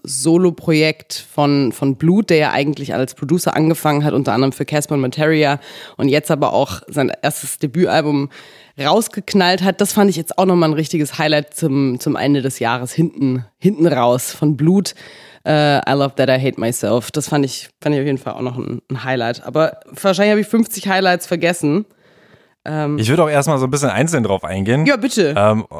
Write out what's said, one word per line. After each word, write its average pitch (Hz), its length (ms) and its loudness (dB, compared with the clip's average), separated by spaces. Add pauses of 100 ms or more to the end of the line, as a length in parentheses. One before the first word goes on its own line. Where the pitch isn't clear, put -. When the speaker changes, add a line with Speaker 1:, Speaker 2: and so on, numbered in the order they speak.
Speaker 1:
Solo-Projekt 156 1300 0
von, 143 400 2
von 139 240 -2
Blut, 180 320 2
der 170 80 4
ja 151 140 2
eigentlich 139 420 -2
als 127 220 -2
Producer 151 420 -2
angefangen 151 480 0
hat, 151 80 0
unter 135 220 0
anderem 131 180 2
für - 140 -8
Casper 151 300 -2
und 139 40 0
Materia 147 580 0 (380)
und 139 120 0
jetzt 147 220 0
aber 143 220 0
auch 101 360 -2
sein 135 220 -2 (120)
erstes - 380 -6
Debütalbum 143 680 0 (500)
rausgeknallt 185 840 0
hat. 190 180 0
Das 202 140 0
fand 202 160 4
ich 160 60 -4
jetzt 165 200 -8
auch 185 80 2
nochmal 175 240 4
ein 156 60 0
richtiges 151 440 -2
Highlight 151 360 0
zum, 135 440 0
zum 135 180 -2
Ende 139 260 0
des 131 160 -4
Jahres 120 340 -2
hinten, 131 540 -2 (120)
hinten 175 280 2
raus 123 460 2
von 147 260 0
Blut. 180 360 2 (520)
Äh, 147 320 2
I - 160 0
Love 139 220 0
That 131 120 2
I 131 180 2
Hate 123 140 -2
Myself. 117 500 -2
Das - 180 -6
fand 147 180 0
ich, - 240 -12 (100)
fand 147 140 -2
ich 135 80 0
auf 143 40 -2
jeden 135 120 -2
Fall - 160 -10
auch - 80 -10
noch 123 160 -6
ein, 120 320 -8
ein 123 120 -6
Highlight. 123 440 -4
Aber 156 320 -2 (120)
wahrscheinlich 196 420 0
hab 208 80 2
ich 202 60 -2
fünfzig 220 420 -2
Highlights 185 380 2
vergessen. 170 600 0 (800)
Ähm 151 300 -4
Speaker 2:
Ich 110 140 0
würde 170 140 4
auch 151 40 2
erstmal 143 300 0
so 131 80 0
ein 131 40 -4
bisschen 139 200 0
einzeln 131 340 0
drauf 98 180 0
eingehen. 98 440 0
Speaker 1:
Ja, 285 100 4
bitte. 202 400 0
Speaker 2:
Ähm, 107 300 2 (140)